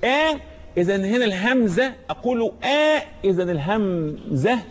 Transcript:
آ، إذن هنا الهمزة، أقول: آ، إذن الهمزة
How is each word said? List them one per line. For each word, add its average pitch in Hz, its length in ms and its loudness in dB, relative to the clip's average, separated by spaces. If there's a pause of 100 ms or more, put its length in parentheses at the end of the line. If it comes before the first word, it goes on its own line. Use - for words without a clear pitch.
آ، 294 320 2 (420)
إذن 190 280 2
هنا 240 200 2
الهمزة، 226 680 2 (160)
أقول: 233 420 -2 (120)
آ، 359 380 2 (240)
إذن 180 240 2
الهمزة 170 1080 0 (120)